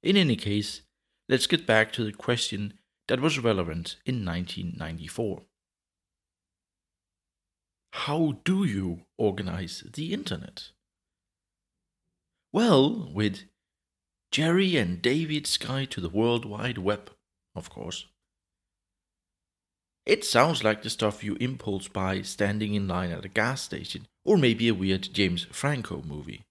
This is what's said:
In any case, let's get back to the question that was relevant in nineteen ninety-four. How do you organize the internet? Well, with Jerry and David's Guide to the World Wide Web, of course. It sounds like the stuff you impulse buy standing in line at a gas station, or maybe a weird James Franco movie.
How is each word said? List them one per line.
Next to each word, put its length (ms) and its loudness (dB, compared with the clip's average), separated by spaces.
In 160 4
any 180 6
case, 460 -2
let's 160 4
get 220 0
back 260 6
to 100 -2
the 80 -4
question 640 -2
that 140 2
was 160 2
relevant 680 0
in 220 -2
nineteen 520 -4
ninety-four. 680 -6
How 500 0
do 200 2
you 380 -2
organize 680 -2
the 200 -6
internet? 580 -8
Well, 640 4
with 300 0
Jerry 460 2
and 240 0
David's 560 0
Guide 340 -4
to 100 -8
the 80 -4
World 360 2
Wide 320 -6
Web, 340 -2
of 160 -10
course. 380 -12
It 200 4
sounds 380 4
like 180 2
the 80 -8
stuff 340 -2
you 120 -2
impulse 520 -4
buy 360 -2
standing 500 -2
in 140 -2
line 240 -2
at 120 -8
a 60 -12
gas 320 -2
station, 460 -10
or 100 6
maybe 320 4
a 60 6
weird 400 0
James 380 2
Franco 500 -4
movie. 500 -10